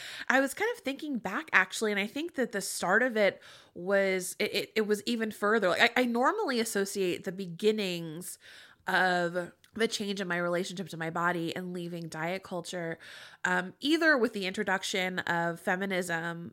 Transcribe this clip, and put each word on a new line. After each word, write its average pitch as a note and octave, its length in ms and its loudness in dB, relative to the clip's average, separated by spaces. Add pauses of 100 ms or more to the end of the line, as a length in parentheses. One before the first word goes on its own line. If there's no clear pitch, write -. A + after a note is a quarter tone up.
(280)
I B3+ 100 6
was C4+ 160 2
kind G#4+ 220 0
of - 80 -20
thinking C4+ 340 -4
back, A3 340 -6
actually, G3 380 4
and G#3 100 0
I G3+ 60 0
think D4 300 -6
that A#3+ 160 0
the G3+ 80 -4
start F#3+ 420 2
of B3+ 140 0
it G3+ 260 4 (320)
was, F#3+ 640 0
it, G#3 160 -2
it, D#3+ 220 -2
it A3 100 2
was G3+ 180 0
even A3+ 280 -2
further. G#3 380 2
Like, A#3 280 4
I, B3 40 4
I - 20 4
normally B3+ 560 2
associate G3 640 -2
the F#3+ 80 -4
beginnings F3+ 1040 -2 (480)
of F3+ 640 2 (240)
the A3 120 2
change G3+ 340 -2
in F#3+ 60 -2
my F3 120 -2
relationship F3 500 -2
to E3 80 -10
my E3 140 -4
body E3+ 440 0
and F3+ 180 -8
leaving E3+ 360 -8
diet E3 340 -6
culture, E3+ 560 -8 (460)
um, F3+ 340 0
either D#4 400 4
with A3+ 140 2
the G3 120 -4
introduction F#3 760 -2
of E3+ 400 0
feminism. F3 920 -2